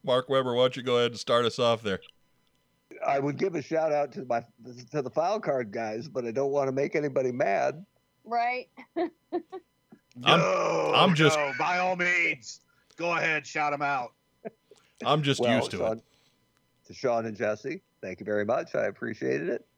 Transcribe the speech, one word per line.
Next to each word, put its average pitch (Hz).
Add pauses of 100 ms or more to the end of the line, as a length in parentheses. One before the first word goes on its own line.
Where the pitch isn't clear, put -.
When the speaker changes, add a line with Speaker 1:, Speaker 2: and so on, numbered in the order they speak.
Speaker 1:
Mark 127
Weber, 131
why 123
don't 127
you 127
go 123
ahead 120
and 107
start 120
us 117
off 117
there? 98 (1040)
Speaker 2:
I 139
would 139
give 185
a 156
shout-out 147
to 175
my, 120 (460)
to 151
the 127
file 180
card 131
guys, 113
but 127
I 113
don't 139
wanna 139
make 143
anybody 135
mad. 147 (400)
Speaker 3:
Right. 240 (160)
<laughs> -
Speaker 1:
I'm, 339 (1040)
Speaker 4:
No, 120
Speaker 1:
I'm 170
just 151
Speaker 4:
no, 143
by 175
all 185
means, 175 (360)
go 170
ahead, 151
shout 151
'em 143
out. 131 (960)
Speaker 1:
I'm 151
just 139
Speaker 2:
Well, 120
Speaker 1:
used 127
to 104
Speaker 2:
Sean, 113
Speaker 1:
it. - (840)
Speaker 2:
to -
Sean 117
and 107
Jesse, 117 (220)
thank 95
you 101
very 104
much. 147
I 110
appreciated 131
it. 233 (120)